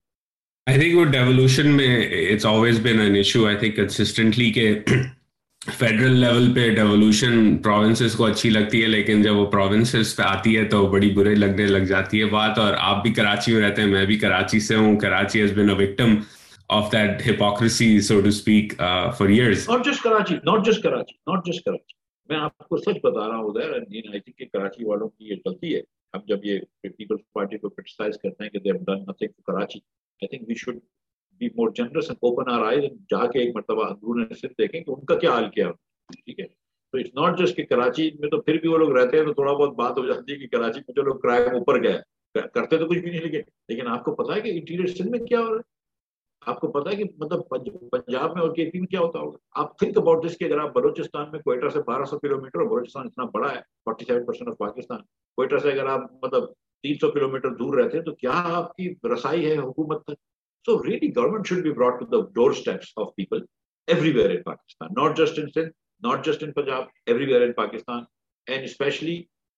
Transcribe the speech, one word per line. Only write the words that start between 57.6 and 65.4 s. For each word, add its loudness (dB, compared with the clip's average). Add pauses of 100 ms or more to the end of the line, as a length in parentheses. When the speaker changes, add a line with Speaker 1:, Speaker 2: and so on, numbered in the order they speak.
Speaker 2:
रहते 0
हैं, -6
तो -8
क्या -6
आपकी -6
रसाई -2
है 0
हुकूमत -6
तक? -12 (520)
So 2
really, -4
government -2
should -4
be -2
brought 0
to -12
the 2
doorsteps -2 (120)
of -6 (140)
people -6 (420)
everywhere 2
in -6
Pakistan, -18 (100)
not 0
just 0
in -8